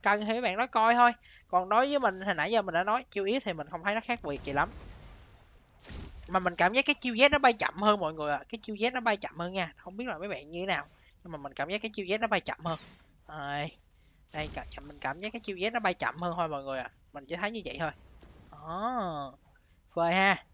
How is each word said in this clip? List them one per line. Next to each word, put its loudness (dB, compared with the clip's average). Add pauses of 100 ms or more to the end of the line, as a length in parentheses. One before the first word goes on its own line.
cần 4
thì -2
mấy 0
bạn 0
nó 0
coi 6
thôi. 8 (360)
Còn 2
đối 6
với 2
mình, 2
hồi 0
nãy 0
giờ 6
mình -4
đã 4
nói, 0
chiêu -2 (140)
X -16
thì -2
mình -6
không -8
thấy 2
nó 0
khác -4
biệt -6
gì -6
lắm. 2 (1600)
Mà 2
mình -2
cảm 4
giác 2
cái 4
chiêu -4
Z 8
nó 2
bay 6
chậm -2
hơn 4
mọi -2
người -2
ạ. 0
Cái -10
chiêu -10
Z 2
nó -2
bay 2
chậm -10
hơn -6
nha. -4
Không -16
biết -6
là -6
mấy -8
bạn -8
như -8
thế -4
nào. 0 (400)
Nhưng -14
mà -10
mình -12
cảm -4
giác -2
cái -4
chiêu -6
Z 0
nó 0
bay 0
chậm -8
hơn. -2 (500)
Đây. -6 (600)
Đây, -6
cảm, -12
mình -18
cảm -4
giác -8
cái -10
chiêu -8
Z -2
nó -2
bay 0
chậm -4
hơn -4
thôi -2
mọi -6
người -4
ạ. -8 (220)
Mình -14
chỉ -8
thấy -4
như -10
vậy -10
thôi. -2 (600)
Đó. -6 (640)
Phê 4
ha. 4